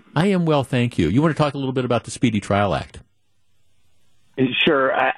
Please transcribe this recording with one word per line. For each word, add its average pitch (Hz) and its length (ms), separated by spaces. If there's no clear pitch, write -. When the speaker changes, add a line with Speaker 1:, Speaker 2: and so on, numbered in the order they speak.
Speaker 1:
I 175 140
am 185 160
well, 147 200
thank 120 340
you. 82 100
You 110 140
want 160 140
to 156 60
talk 147 120
a 143 40
little 131 140
bit 127 140
about 117 180
the - 60
Speedy 107 300
Trial 98 340
Act? - 260
Speaker 2:
Sure. 135 300
I, 131 240